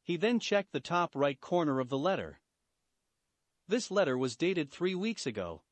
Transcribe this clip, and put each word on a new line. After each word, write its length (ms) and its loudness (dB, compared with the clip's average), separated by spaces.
He 140 -2
then 240 2
checked 320 0
the 80 -2
top 360 0
right 260 2
corner 380 2
of 100 -2
the 80 -2
letter. 440 -2
This 240 0
letter 260 2
was 200 -2
dated 340 0
three 240 -2
weeks 300 -4
ago. 460 -6